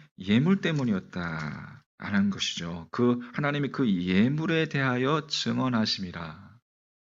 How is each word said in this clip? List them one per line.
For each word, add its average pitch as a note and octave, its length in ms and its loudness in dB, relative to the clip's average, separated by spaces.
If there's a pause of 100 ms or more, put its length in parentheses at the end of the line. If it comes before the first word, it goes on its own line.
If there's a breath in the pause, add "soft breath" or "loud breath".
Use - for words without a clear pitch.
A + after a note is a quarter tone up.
(180 loud breath)
예물 C3+ 440 4
때문이었다라는 G2 1700 -2
것이죠. E2+ 600 -6
그, B2 280 2 (140 loud breath)
"하나님이 C#3+ 360 -2
그 C3 220 0
예물에 C3+ 800 2
대하여 C#3 580 0
증언하심이라." G#2 1300 -4 (420)